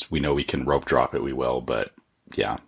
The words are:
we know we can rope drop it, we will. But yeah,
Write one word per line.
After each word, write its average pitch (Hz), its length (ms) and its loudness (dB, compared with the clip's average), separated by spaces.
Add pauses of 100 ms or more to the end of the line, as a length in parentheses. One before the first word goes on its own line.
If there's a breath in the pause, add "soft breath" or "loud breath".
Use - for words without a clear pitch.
(120)
we 80 80 2
know 71 160 2
we 71 80 0
can 69 220 -2
rope 69 200 2
drop 64 300 2
it, 64 80 0
we 67 100 -4
will. 64 280 0
But 60 300 -2 (440)
yeah, 104 220 0 (100)